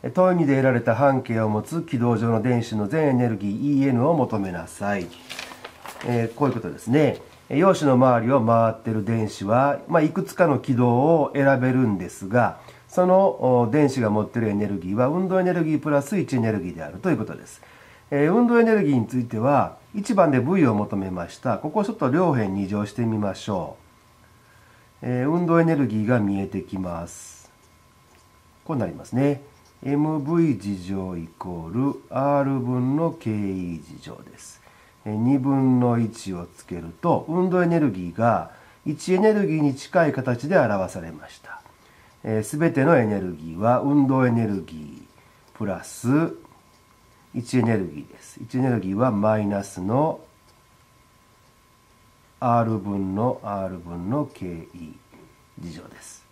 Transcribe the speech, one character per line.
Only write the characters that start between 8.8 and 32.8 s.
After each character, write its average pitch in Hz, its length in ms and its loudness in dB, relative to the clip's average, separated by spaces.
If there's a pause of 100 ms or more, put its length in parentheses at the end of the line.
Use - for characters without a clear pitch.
る 110 100 -2
電 110 280 -2
子 - 160 -10
は、 127 420 2
ま 165 120 4
あ、 - 20 4
い 156 80 2
く 185 120 -4
つ - 120 -10
か 180 120 4
の 135 120 2
軌 135 160 0
道 123 160 4
を 143 440 4
選 139 240 4
べ 127 140 2
る 127 160 4
ん 101 80 2
で 87 140 -6
す - 180 -12
が、 113 300 2 (280)
そ 180 200 2
の、 180 560 4
お、 110 100 2
電 147 160 4
子 123 140 0
が 107 80 2
持 107 140 2
っ - 40 -8
て - 100 -4
る 110 120 0
エ 101 40 -2
ネ 101 140 -2
ル 98 100 -4
ギ 90 120 -8
ー 101 40 -2
は 127 140 2
運 180 180 0
動 185 140 2
エ - 20 2
ネ 180 120 2
ル 170 100 0
ギ 156 120 0
ー - 60 -2
プ 156 60 -4
ラ 143 140 2
ス 196 160 -4
位 156 60 0
置 131 120 -4
エ - 20 2
ネ 113 140 2
ル 101 80 -2
ギ 87 100 -8
ー 78 40 -12
で 80 80 -12
あ 73 80 -10
る 95 80 -14
と 185 120 -2
い 147 40 4
う - 20 0
こ 107 80 -4
と 80 100 -10
で - 120 -18
す。 - 160 -20 (480)
え 143 180 2
ー、 180 60 2
運 240 120 4
動 233 140 4
エ 233 40 6
ネ 226 80 4
ル 208 120 4
ギ 143 80 2
ー 131 60 4
に 107 100 0
つ 127 100 -2
い 120 60 -2
て 113 140 -6
は、 127 400 2 (160)
一 208 200 -4
番 175 160 4
で 131 80 4
V 156 280 2
を 110 80 2
求 101 220 -2
め 95 140 -4
ま 87 200 -8
し - 80 -20
た。 110 180 -2
こ 151 140 -8
こ 208 100 -2
を 202 40 0
ち 202 60 -4
ょ 214 40 -6
っ - 20 -12
と 131 140 0
両 165 240 2
辺 107 160 0
二 98 180 -4
乗 104 160 -2
し 101 80 -10
て 120 140 -2
み 110 120 -2
ま 101 160 -2
し - 140 -12
ょ 85 280 -6 (1300)
う。 - 40 -6
え 123 200 -2
ー、 147 40 0
運 175 160 0
動 165 140 4
エ 165 40 4
ネ 165 100 4
ル 139 140 0
ギ 107 140 -2
ー 101 40 -2
が 123 140 4
見 98 180 0
え 98 80 -4
て 95 160 -6
き - 160 -10
ま 85 300 -8
す。 - 420 -20 (1120)
こ 165 100 -6
う - 20 -2
な 110 100 -2
り 82 80 -8
ま - 120 -16
す - 80 -12
ね。 139 260 0 (420)
エ 143 140 -2
ム 156 240 0
ブ 165 220 0
イ 135 160 2
次 98 260 -4
乗 92 320 -6
イ 82 120 -10 (100)
コ 87 280 -10
ー 123 260 -2
ル - 180 -10
R 139 500 0
分 127 360 -2